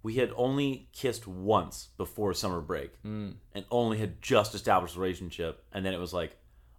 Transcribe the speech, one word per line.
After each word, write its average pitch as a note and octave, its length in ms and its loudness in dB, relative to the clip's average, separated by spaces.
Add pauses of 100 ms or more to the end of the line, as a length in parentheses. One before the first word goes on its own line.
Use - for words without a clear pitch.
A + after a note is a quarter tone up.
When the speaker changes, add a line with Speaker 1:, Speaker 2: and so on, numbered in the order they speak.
Speaker 1:
we A2 140 -6
had A#2 200 2
only C3+ 560 0
kissed A#2 360 -2
once F#2 680 2
before G2 380 -2
summer F2+ 260 -2
break D#2 440 -6
Speaker 2:
Mm. G#2+ 300 -6 (200)
Speaker 1:
and G2+ 160 -8
only A#2 280 2
had G#2+ 220 -4
just G#2+ 340 4
established F#2 420 2
a F#2 40 -8
relationship. E2+ 720 -6
And F#2+ 140 -4
then F#2+ 80 0
it F2 60 -6
was F2+ 120 -8
like, E2+ 240 -4 (420)